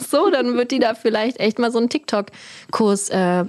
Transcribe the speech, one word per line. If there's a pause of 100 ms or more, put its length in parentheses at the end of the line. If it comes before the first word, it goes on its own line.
so,
dann
wird
die
da
vielleicht
echt
mal
so
einen
TikTok-Kurs,
äh,